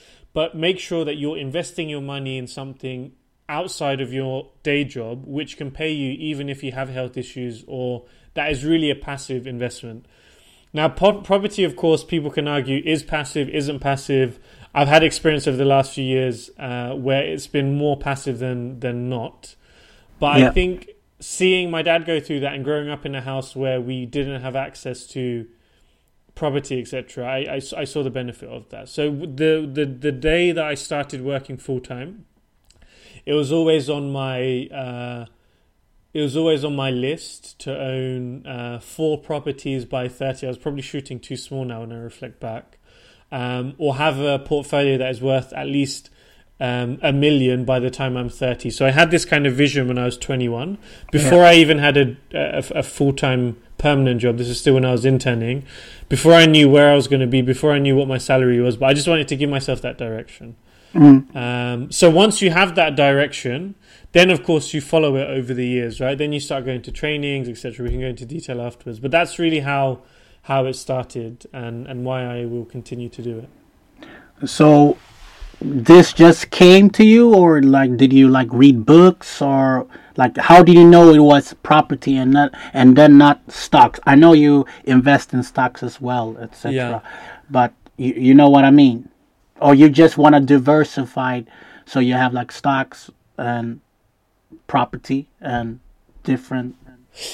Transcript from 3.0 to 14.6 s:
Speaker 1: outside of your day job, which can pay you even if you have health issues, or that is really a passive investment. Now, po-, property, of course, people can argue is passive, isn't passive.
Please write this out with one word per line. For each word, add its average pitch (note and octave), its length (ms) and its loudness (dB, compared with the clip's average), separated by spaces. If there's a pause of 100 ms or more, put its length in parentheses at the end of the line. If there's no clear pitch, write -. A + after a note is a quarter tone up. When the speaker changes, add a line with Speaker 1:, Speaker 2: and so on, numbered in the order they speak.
Speaker 1:
outside D3 540 -8
of B2 120 -12
your C3+ 360 -10 (120)
day D3 220 -4
job, A#2+ 420 -16
which C#3+ 320 -14
can C#3 140 -14
pay D#3 200 -10
you C#3+ 200 -10
even C#3+ 380 -12
if C#3 140 -16
you C3+ 100 -12
have C3 160 -12
health B2+ 280 -14
issues, B2 500 -14
or B2 380 -12 (280)
that D3+ 180 -6
is C3+ 140 -8
really D#3+ 240 -2
a C3+ 60 -4
passive C3+ 520 -14
investment. A#2+ 580 -14 (680)
Now, D#3 160 -2
po-, G3+ 320 -2
property, G3+ 420 -4
of D#3+ 120 -6
course, D#3+ 280 -2
people D3+ 280 -8
can D3 160 -8
argue C#3 360 -6
is D#3 200 -4
passive, D3 460 -8
isn't C#3+ 300 -8
passive. C3+ 600 -6 (340)